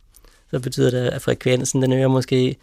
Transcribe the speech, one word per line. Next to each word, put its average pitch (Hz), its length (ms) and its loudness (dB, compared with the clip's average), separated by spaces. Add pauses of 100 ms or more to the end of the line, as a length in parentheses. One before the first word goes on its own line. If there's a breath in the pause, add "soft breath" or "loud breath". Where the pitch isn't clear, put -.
(520 soft breath)
Så 147 80 -2
betyder 127 300 0
det, 123 200 0
at 135 120 -4
frekvensen, 127 600 0
den 127 120 2
øger 131 140 2
måske 131 540 0